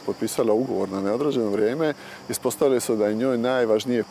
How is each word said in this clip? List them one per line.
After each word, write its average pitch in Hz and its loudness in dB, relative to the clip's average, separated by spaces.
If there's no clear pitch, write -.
potpisala 110 0
ugovor 107 0
na 98 -4
neodređeno 117 0
vrijeme, 123 0
ispostavilo 127 0
se 113 0
da 104 2
je 107 0
njoj 123 0
najvažnije 117 2